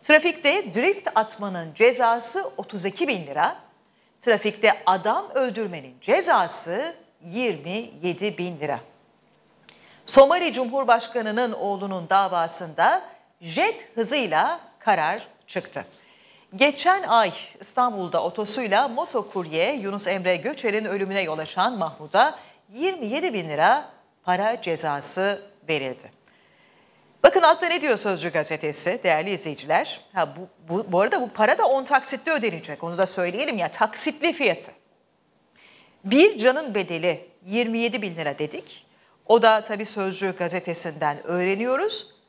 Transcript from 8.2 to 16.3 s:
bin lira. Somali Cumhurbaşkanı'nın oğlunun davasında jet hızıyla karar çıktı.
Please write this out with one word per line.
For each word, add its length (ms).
bin 200
lira. 220
Somali 460
Cumhurbaşkanı'nın 1000
oğlunun 580
davasında 920
jet 340
hızıyla 680
karar 500
çıktı. 400